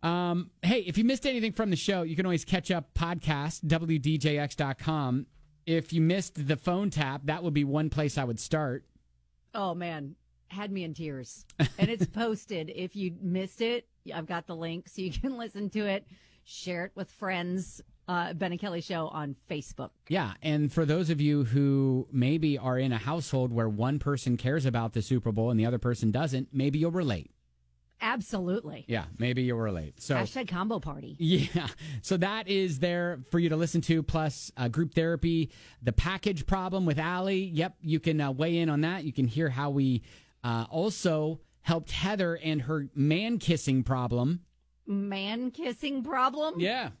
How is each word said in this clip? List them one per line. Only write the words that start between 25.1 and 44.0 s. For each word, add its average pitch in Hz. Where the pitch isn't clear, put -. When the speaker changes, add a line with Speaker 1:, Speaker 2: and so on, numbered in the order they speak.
Speaker 1:
Bowl 113
and 110
the 110
other 120
person 117
doesn't, 131
maybe 139
you'll 165
relate. 139
Speaker 2:
Absolutely. 190
Speaker 1:
Yeah, 110
maybe 123
you'll 123
relate. 90
So -
Speaker 2:
Hashtag 196
combo 196
party. 147
Speaker 1:
Yeah. 160
So 190
that 196
is 190
there 175
for 170
you 170
to 156
listen 165
to, 160
plus, 156
uh, 123
group 156
therapy, 165
the 117
package 180
problem 185
with 147
Allie. 185
Yep, 175
you 160
can, 156
uh, 139
weigh 160
in 165
on 151
that. 170
You 147
can 131
hear 139
how 139
we, 135
uh, 117
also 160
helped 165
Heather 185
and 156
her 143
man-kissing 156
problem. 123